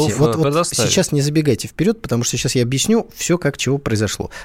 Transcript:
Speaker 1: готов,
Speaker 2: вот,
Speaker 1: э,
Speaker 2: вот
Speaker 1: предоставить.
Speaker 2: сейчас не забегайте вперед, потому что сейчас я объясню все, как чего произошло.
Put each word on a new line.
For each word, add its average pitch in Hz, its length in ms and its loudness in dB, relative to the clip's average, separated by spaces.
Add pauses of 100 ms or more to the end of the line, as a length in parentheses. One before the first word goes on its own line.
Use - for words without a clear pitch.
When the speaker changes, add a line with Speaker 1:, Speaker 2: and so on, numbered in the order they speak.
(140)
Speaker 1:
готов, - 60 -4
Speaker 2:
вот, 117 160 4
Speaker 1:
э, - 20 -4
Speaker 2:
вот 160 60 2
Speaker 1:
предоставить. 147 460 0
Speaker 2:
сейчас - 220 2
не 147 100 0
забегайте 147 460 0
вперед, 214 340 -2
потому 117 220 -2
что - 140 -2
сейчас 127 180 -2
я 127 80 2
объясню 135 500 0
все, - 240 -2
как 143 200 -2
чего 139 220 0
произошло. 107 500 -2 (160)